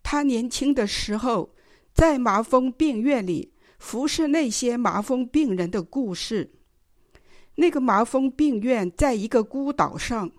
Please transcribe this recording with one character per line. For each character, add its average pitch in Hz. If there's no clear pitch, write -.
她 294
年 247
轻 269
的 247
时 208
候 220
在 294
麻 214
风 254
病 247
院 247
里 175
服 254
侍 311
那 294
些 240
麻 208
风 254
病 254
人 175
的 185
故 208
事。 -
那 339
个 294
麻 226
风 269
病 262
院 220
在 277
一 208
个 226
孤 277
岛 156
上 208